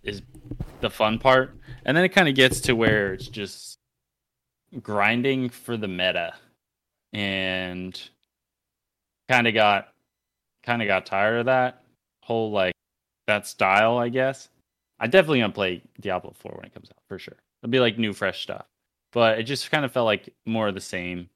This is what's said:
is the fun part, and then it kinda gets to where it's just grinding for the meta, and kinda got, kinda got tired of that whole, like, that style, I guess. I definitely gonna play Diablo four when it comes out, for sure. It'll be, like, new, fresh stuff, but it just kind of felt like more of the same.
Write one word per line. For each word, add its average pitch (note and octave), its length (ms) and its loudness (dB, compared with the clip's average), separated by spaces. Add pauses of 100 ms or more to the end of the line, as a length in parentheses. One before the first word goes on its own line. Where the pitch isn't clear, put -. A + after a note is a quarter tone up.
is G2+ 180 -10 (580)
the A2+ 100 -4
fun A2 300 0
part, C3 360 4 (300)
and C#3 120 2
then F3 80 4
it F3+ 40 2
kinda F3 220 2
gets C3 300 4
to B2+ 140 0
where G#2+ 380 2
it's - 140 -12
just - 500 -14 (1040)
grinding A#2+ 680 0
for - 280 -10
the G#2+ 100 -6
meta, F2+ 460 -2 (800)
and F#2 880 -6 (1300)
kinda A#2+ 220 4
got, G#2 420 4 (680)
kinda A#2+ 220 -2
got F#2+ 200 0
tired G#2+ 340 0
of A#2 60 -2
that B2+ 380 0 (400)
whole, A2+ 280 -4
like, F#2 220 0 (540)
that G#2 200 0
style, G#2+ 500 2
I A#2+ 120 -2
guess. C3 400 -4 (500)
I A2+ 80 -4
definitely D3+ 340 4
gonna G#2 120 0
play F#2 280 -2 (180)
Diablo F#2 380 -6
four - 180 -16
when - 100 -18
it - 80 -20
comes - 160 -20
out, - 180 -20
for F#2+ 120 -12
sure. - 180 -20 (260)
It'll A#2 80 -4
be, C3 80 4
like, A#2 180 4
new, A2 160 -2
fresh F#2+ 280 -4
stuff, - 240 -12 (520)
but A2+ 220 4
it A#2 100 -4
just C3+ 220 -6
kind D3+ 120 0
of B2+ 80 -4
felt B2 140 2
like G#2 260 0 (140)
more A2+ 220 -2
of G2 80 -4
the F#2+ 40 -10
same. F2+ 560 -10